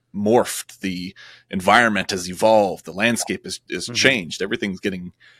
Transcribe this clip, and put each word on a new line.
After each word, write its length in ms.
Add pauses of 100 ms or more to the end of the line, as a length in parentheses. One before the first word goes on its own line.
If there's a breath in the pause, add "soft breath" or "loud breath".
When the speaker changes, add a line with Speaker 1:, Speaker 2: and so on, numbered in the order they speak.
(140)
Speaker 1:
morphed, 640
the 340 (360 loud breath)
environment 640
has 180
evolved, 540
the 80
landscape 540
is, 220
is 180
Speaker 2:
Mm-hmm. 80
Speaker 1:
changed. 480
Everything's 380
getting, 320 (280 soft breath)